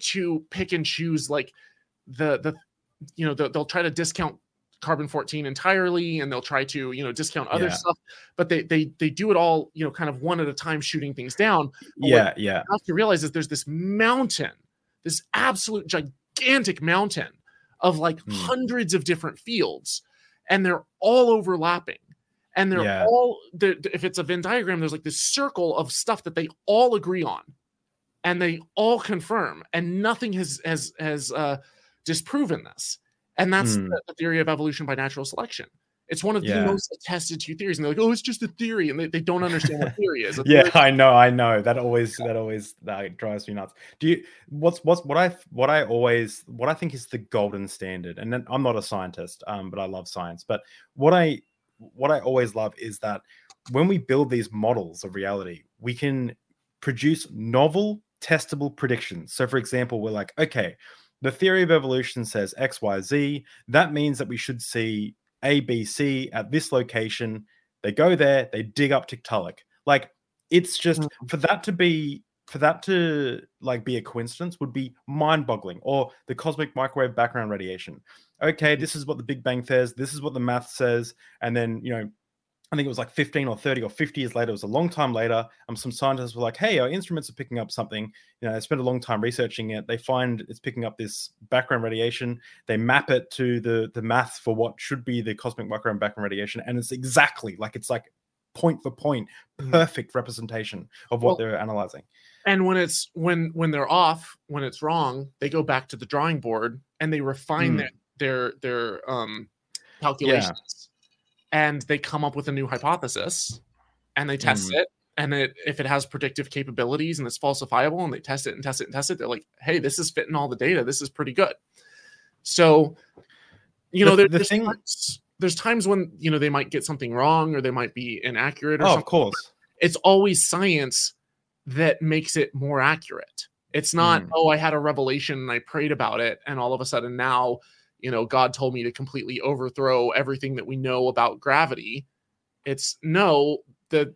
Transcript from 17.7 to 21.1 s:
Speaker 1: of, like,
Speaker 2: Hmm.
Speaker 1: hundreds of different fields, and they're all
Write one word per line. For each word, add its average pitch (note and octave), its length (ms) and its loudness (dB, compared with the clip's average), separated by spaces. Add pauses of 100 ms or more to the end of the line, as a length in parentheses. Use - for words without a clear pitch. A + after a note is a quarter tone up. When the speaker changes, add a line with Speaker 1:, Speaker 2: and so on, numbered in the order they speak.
Speaker 1:
of, F3+ 180 4
like, E3 220 -2
Speaker 2:
Hmm. - 120 -12
Speaker 1:
hundreds A3+ 640 -2
of F3+ 100 2
different E3 360 -4
fields, D3 640 -4 (440)
and G3 160 4
they're F3+ 200 0 (160)
all A#3 320 6